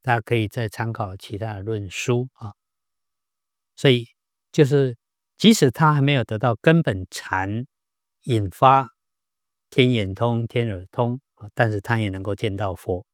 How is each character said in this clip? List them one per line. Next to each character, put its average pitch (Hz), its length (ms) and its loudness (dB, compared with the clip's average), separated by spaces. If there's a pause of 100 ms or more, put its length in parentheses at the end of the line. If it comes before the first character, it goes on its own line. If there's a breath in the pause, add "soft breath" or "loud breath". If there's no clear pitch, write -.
大 123 140 2
家 117 40 -2
可 - 140 -4
以 113 120 0
再 113 220 -6
参 113 240 -8
考 101 240 -8
其 101 220 -12
他 107 160 -8
的 98 80 -12
论 104 260 -6
书， 123 460 -4
啊。 104 200 -16 (1200)
所 - 160 2
以 120 160 2 (460)
就 160 100 4
是 135 360 2 (400)
即 220 160 6
使 135 160 4
他 151 240 2
还 143 80 2
没 139 100 2
有 135 100 2
得 110 160 -4
到 120 180 0
根 165 260 4
本 95 280 -4
禅 101 560 -6 (580)
引 107 260 -2
发 131 400 4 (800)
天 127 200 4
眼 101 240 0
通、 117 320 -2
天 117 220 -4
耳 92 240 -8
通， 123 300 -2 (140)
啊， 104 180 -18
但 110 180 0
是 104 80 -4
他 117 180 -2
也 104 120 -2
能 95 120 -8
够 101 120 -6
见 101 200 -6
到 98 200 -6
佛 90 400 -6